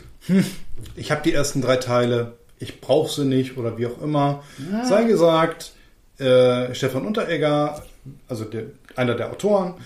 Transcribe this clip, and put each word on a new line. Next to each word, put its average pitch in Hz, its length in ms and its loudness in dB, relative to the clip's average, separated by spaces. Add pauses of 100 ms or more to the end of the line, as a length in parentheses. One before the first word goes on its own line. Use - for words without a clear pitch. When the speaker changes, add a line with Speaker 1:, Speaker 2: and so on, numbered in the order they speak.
(280)
Speaker 1:
"Hm, 185 180 4 (500)
ich - 160 -6
hab 147 120 -2
die 160 100 2
ersten - 280 0
drei 123 140 2
Teile, 123 580 0 (260)
ich - 200 -14
brauch 147 300 2
sie 147 160 -2
nicht" 131 320 0
oder 113 200 -4
wie 117 100 -4
auch 120 140 -10
immer, 143 400 0 (300)
Speaker 2:
Ja. 226 140 -2
Speaker 1:
sei 226 180 4
gesagt, 165 680 2 (440)
äh, 127 560 4
Stefan 135 320 -2
Unteregger, 156 800 -2 (460)
also 110 160 -8
der, 110 180 -8 (320)
einer 120 200 0
der 113 160 -6
Autoren, 190 420 0 (120)